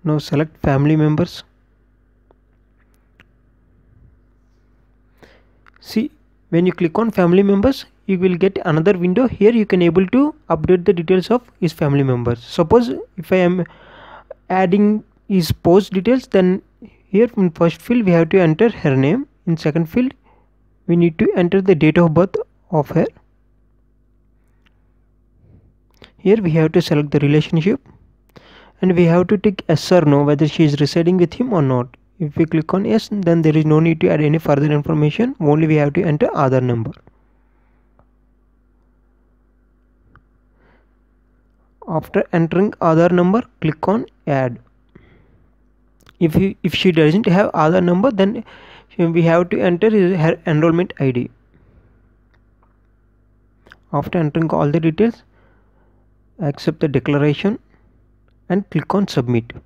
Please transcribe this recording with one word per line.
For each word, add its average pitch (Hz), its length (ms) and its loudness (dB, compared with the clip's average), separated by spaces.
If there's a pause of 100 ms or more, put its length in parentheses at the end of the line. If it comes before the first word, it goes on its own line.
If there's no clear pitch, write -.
Now 151 140 -2
select 151 400 -4
family 147 380 0
members. 151 480 -2 (4000)
See, 233 280 -6 (400)
when 170 160 0
you 185 60 0
click 165 260 -4
on 220 140 -2
family 180 320 2
members, 202 420 -2 (200)
you 190 120 -2
will 185 180 0
get 190 300 -2
another 170 320 2
window. 180 300 0
Here 214 240 2
you 220 140 0
can 185 160 0
able 175 260 2
to 285 260 0 (160)
update 170 360 0
the 208 80 2
details 175 360 -2
of 247 300 -2
his 165 140 -2
family 143 280 0
members. 120 420 -2
Suppose 226 460 0 (280)
if 170 140 -8
I 190 40 2
am 180 300 0 (840)
adding 208 540 0 (240)
his 185 220 0
spouse 185 400 2
details, 220 380 -2
then 185 340 0 (440)
here 226 320 0
in 185 140 2
first 170 300 -2
field 240 240 -2
we 180 80 2
have 165 160 2
to 190 100 2
enter 175 300 2
her 143 260 -2
name. 156 320 0 (180)
In 165 120 -2
second 160 300 -4
field 254 260 -4 (760)
we 170 80 2
need 170 240 0
to 269 160 2
enter 190 260 0
the 190 140 2
date 156 220 2
of 170 160 2
birth 175 220 0 (360)
of 156 180 -2
her. - 160 0 (3000)
Here 196 200 0
we 180 140 -2
have 156 200 0
to 175 100 2
select 147 300 -2
the 147 80 0
relationship 156 600 0 (1000)
and 185 140 0
we 180 80 4
have 175 240 4
to 214 100 2
tick 196 300 -2
yes - 240 -2
or 180 100 6
no 147 220 4
whether 147 240 2
she 160 160 0
is 143 160 2
residing 170 380 0
with 175 160 0
him 254 180 -6
or 175 100 0
not. 127 360 -2 (200)
If 147 200 -8
we 165 80 2
click 160 280 -4
on 196 120 -2
yes, 220 260 -2
then 170 300 0
there 156 140 2
is 156 100 2
no 156 160 4
need 165 200 0
to 180 80 2
add 160 120 0
any 151 180 0
further 147 320 0
information, 151 680 -2
only 156 280 2
we 156 80 2
have 143 180 0
to 170 100 -2
enter 165 240 -2
Aadhaar 131 360 0
number. 120 280 -4 (4000)
After 180 440 -4
entering 170 400 0
Aadhaar 170 400 2
number, 180 320 0 (180)
click - 260 -4
on 220 180 -2 (220)
add. 131 320 -4 (1600)
If 160 140 0
he, 196 300 0
if 165 100 -2
she - 180 0
doesn't 160 340 2
have 196 260 2
Aadhaar 165 320 2
number, 180 280 2
then 208 340 -2 (520)
we 170 260 0
have 170 260 2
to - 100 -2
enter 185 300 2
his, 190 280 2
her 165 280 0
enrollment 165 540 0
I 135 120 0
D. 120 180 -6 (2500)
After 147 280 -4
entering 160 320 -2
all 156 200 0
the 165 80 0
details, 165 440 -2 (1160)
accept 156 420 -4
the 160 60 0
declaration 147 720 -2 (920)
and 196 220 -4
click - 220 -4
on 196 140 0
submit. 120 460 -4 (120)